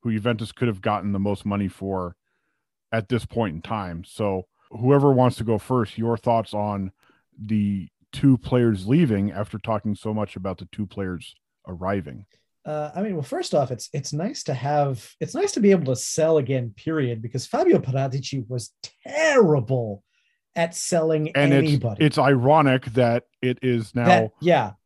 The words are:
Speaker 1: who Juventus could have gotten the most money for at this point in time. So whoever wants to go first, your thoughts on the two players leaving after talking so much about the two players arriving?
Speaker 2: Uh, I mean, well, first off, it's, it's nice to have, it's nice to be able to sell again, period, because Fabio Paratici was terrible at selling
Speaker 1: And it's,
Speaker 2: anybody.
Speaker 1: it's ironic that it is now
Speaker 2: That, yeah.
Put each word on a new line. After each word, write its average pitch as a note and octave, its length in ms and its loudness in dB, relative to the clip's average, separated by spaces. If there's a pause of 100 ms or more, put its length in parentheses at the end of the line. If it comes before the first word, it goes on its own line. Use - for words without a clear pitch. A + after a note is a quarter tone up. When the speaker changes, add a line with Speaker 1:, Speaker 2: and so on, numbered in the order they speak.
Speaker 1:
who A#2+ 100 -4
Juventus A2 400 -2
could - 160 -4
have G2+ 140 -4
gotten G#2 320 -2
the G2 80 -2
most G2+ 260 -4
money G2+ 220 -2
for F#2 480 -8 (720)
at A2+ 180 -4
this A#2+ 160 -2
point G#2+ 300 -4
in E2+ 80 -12
time. F#2 420 -8
So F#2+ 420 -6 (240)
whoever C#3 420 4
wants B2+ 240 4
to A#2 80 -6
go A2 120 0
first, A#2 400 -2
your A2+ 200 -2
thoughts A2+ 360 -2
on G#2 380 -4 (500)
the G#2 480 -2 (220)
two C3+ 280 4
players A2 500 0
leaving A2 420 2
after G#2 260 -8
talking G#2 380 -4
so G#2+ 180 -8
much G#2+ 220 -4
about F#2+ 240 -8
the F#2 140 -16
two G#2+ 120 -8
players F#2 520 -10 (320)
arriving? F2+ 580 -6 (380)
Speaker 2:
Uh, D3+ 300 -8
I F3+ 80 -6
mean, G#3+ 120 -4
well, D3 100 -6
first D4+ 320 -4
off, C3+ 160 0
it's, - 200 -10
it's C#3+ 200 -8
nice F#3 320 -6
to C#3 100 -4
have, C#3 640 -2
it's E3+ 160 -8
nice G4 180 -2
to - 80 -2
be G3+ 120 8
able C#3+ 200 2
to A#2+ 40 0
sell D#3+ 420 2
again, B2 380 -2
period, C3 440 -4
because A#2 240 -8
Fabio D4+ 360 2
Paratici C3+ 680 -6
was B2 240 -8 (320)
terrible D3+ 1000 2 (500)
at E3+ 180 0
selling D#3+ 600 0
Speaker 1:
And C#3+ 180 4
it's, C#3 160 4
Speaker 2:
anybody. C3 360 0
Speaker 1:
it's D3+ 140 2
ironic C3+ 760 4
that A#2+ 320 2 (160)
it B2+ 220 -2
is A#2+ 340 -2
now A#2+ 80 0
Speaker 2:
That, A2+ 260 4 (100)
yeah. C#3+ 320 2 (140)